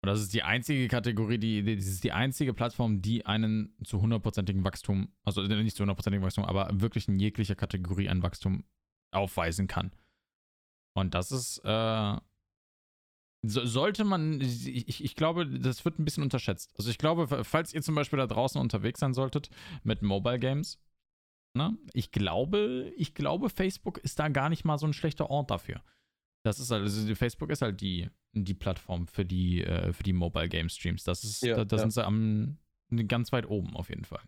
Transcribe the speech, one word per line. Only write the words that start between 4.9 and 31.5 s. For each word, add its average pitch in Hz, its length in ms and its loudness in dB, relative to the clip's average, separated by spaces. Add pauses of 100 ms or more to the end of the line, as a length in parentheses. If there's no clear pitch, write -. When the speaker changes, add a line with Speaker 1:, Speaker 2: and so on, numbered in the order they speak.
Speaker 1:
also 101 180 0
nicht 104 360 2
zu 101 60 0
hundertprozentigen 98 400 0
Wachstum, 95 200 0
aber 95 300 0
wirklich 104 340 0
in 98 100 2
jeglicher 101 380 2
Kategorie 95 540 -2
ein 92 120 2
Wachstum 90 440 -2 (460)
aufweisen 95 560 0
kann. 90 240 -2 (1000)
Und 95 220 0
das 90 160 0
ist, 127 320 -4
äh, 110 540 0 (1300)
so, 120 180 0
sollte 160 380 2
man, 156 380 2
ich, 123 260 -2
ich, 123 360 -6
ich - 120 -4
glaube, 165 320 0
das 127 380 -2
wird 165 120 0
ein 156 80 0
bisschen 151 180 -2
unterschätzt. - 540 -2
Also 113 140 -4
ich 107 60 -4
glaube, 160 300 2
fa-, 135 160 0
falls 160 300 0
ihr 156 80 -2
zum 156 140 -2
Beispiel 147 220 0
da 131 100 2
draußen 117 320 0
unterwegs 113 400 0
sein 135 140 2
solltet 135 360 -2 (340)
mit 110 200 0
Mobile 101 340 2
Games, 135 420 -2 (800)
ne, 180 180 0 (180)
ich - 180 -2
glaube, 202 840 0
ich 170 180 -4
glaube, 160 340 0
Facebook - 500 -2
ist - 200 -4
da 156 80 2
gar 139 220 2
nicht 165 160 -2
mal 151 120 2
so 147 80 -2
ein 151 80 2
schlechter - 380 -2
Ort 143 180 0
dafür. - 320 -4 (640)
Das 107 140 2
ist 123 100 -6
halt, 107 140 2
also 104 320 0
Facebook 123 340 -2
ist 147 140 0
halt 104 180 -2
die, 90 260 -2 (260)
die 101 200 0
Plattform 87 540 -4
für - 180 -2
die, 90 380 2
äh, 87 300 0
für - 100 -6
die 95 100 2
Mobile 85 340 0
Game 85 220 -2
Streams. - 340 -4
Das 87 200 -2
ist, 107 180 -6
Speaker 2:
Ja, 117 140 2